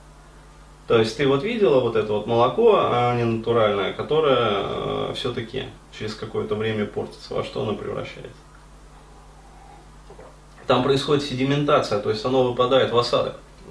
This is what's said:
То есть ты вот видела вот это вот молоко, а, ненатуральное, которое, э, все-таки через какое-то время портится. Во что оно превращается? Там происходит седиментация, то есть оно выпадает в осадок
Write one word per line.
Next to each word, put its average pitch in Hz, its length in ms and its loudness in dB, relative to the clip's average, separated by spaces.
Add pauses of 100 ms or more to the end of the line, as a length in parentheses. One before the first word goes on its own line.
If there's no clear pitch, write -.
(880)
То 117 120 4
есть 110 160 0
ты 147 100 0
вот 139 180 2
видела 202 360 4
вот 117 160 0
это 104 160 0
вот 104 160 -2
молоко, 123 480 4
а, 120 400 2
ненатуральное, 110 800 0
которое, 127 560 2 (640)
э, - 40 -6
все-таки - 480 -6 (340)
через 107 160 -8
какое-то 107 420 -6
время 107 300 -2
портится. - 480 -8
Во 101 100 -2
что - 180 -8
оно 110 140 -4
превращается? - 680 -10 (2250)
Там 131 160 2
происходит 139 400 2
седиментация, 135 760 0
то 107 100 -4
есть 107 160 -2
оно 127 180 2
выпадает 123 480 2
в 117 60 0
осадок - 380 0 (360)